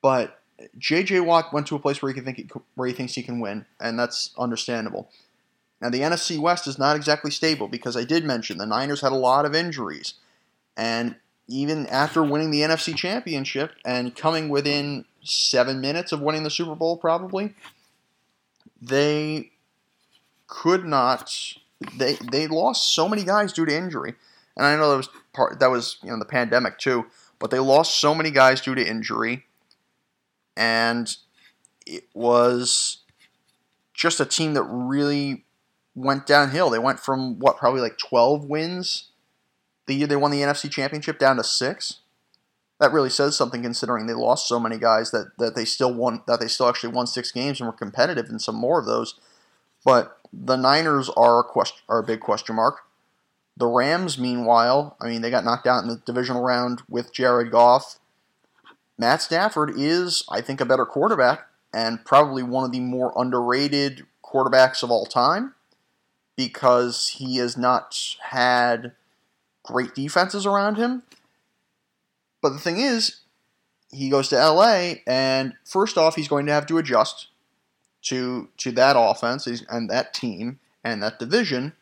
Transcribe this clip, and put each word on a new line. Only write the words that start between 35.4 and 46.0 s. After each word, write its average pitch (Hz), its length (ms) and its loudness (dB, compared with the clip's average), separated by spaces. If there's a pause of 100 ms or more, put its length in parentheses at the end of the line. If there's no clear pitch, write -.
went 135 300 -2
downhill. 147 440 4
They 113 100 2
went 131 200 0
from, 131 400 -4
what, 131 180 4
probably, 131 240 2
like, 113 160 -4
twelve 139 480 2
wins 165 640 -6 (800)
the 135 80 -2
year 147 120 0
they 143 80 2
won 143 160 2
the 143 120 0
N 143 60 2
F 143 80 0
C 151 120 -8
Championship 147 500 -6
down 135 180 6
to 113 60 -2
six. - 560 -4 (800)
That 143 120 6
really 143 180 2
says 143 280 0
something 120 260 -2
considering 120 420 -4
they 117 80 -6
lost 117 340 0
so 120 120 0
many 113 180 -4
guys 113 340 2
that, 104 260 -4
that 113 180 -2
they 113 100 -4
still 127 280 0
won, 117 340 -2